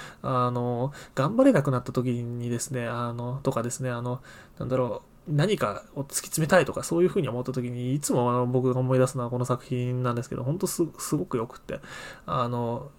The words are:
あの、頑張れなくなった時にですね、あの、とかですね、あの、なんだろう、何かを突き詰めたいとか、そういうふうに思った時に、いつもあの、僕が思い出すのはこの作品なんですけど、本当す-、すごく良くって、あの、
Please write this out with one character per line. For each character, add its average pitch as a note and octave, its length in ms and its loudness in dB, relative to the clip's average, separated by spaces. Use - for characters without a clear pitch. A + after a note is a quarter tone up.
あ B2 280 0
の、 B2 440 -2
頑 D3 220 0
張 B3+ 80 6
れ C4+ 80 8
な F3 100 6
く C#3 80 0
な B2+ 100 2
っ B2 40 -6
た - 80 -8
時 B2+ 200 0
に A#2+ 380 -4
で A#2+ 100 0
す - 120 -8
ね、 B2 160 -4
あ A#2+ 240 -4
の、 A#2+ 320 -6
と C3+ 80 2
か A#2 120 0
で A#2+ 60 -2
す - 120 -8
ね、 B2+ 80 -2
あ A#2+ 120 -4
の、 B2 200 -4
な - 80 -6
ん A#2 40 -4
だ B2+ 80 0
ろ B2 260 -2
う、 D#3 60 -2
何 F3 240 4
か G#2 260 -2
を C#3+ 60 -4
突 C#3 60 -6
き - 80 -8
詰 D#3 180 -2
め - 20 0
た F3 140 8
い - 20 8
と - 80 -4
か、 - 120 -4
そ E3 160 0
う F3 40 6
い F#3 40 8
う - 20 4
ふ F3+ 80 -2
う G3 40 2
に C#3 60 0
思 A#2+ 140 -2
っ - 20 -2
た C3+ 80 -6
時 B2 180 -2
に、 B2 260 -2
い D3 40 2
つ D3 140 -2
も B2 160 4
あ A#2+ 60 4
の、 B2 120 2
僕 B2+ 260 4
が B2+ 60 0
思 B2+ 160 2
い B2+ 40 6
出 B2+ 80 6
す B2+ 100 -2
の B2 80 -2
は A#2 40 -4
こ B2 100 -2
の B2 60 0
作 B2 200 -2
品 B2 380 -2
な B2 100 2
ん - 20 -2
で A#2+ 80 -2
す - 60 -14
け - 60 -6
ど、 B2 80 -4
本 D3 160 -2
当 F#3+ 80 0
す-、 - 160 0
す - 180 -2
ご F3 80 -2
く - 100 -4
良 A2+ 120 0
く - 100 -14
っ - 20 -20
て、 - 220 -10
あ B2 220 0
の、 A#2+ 520 -4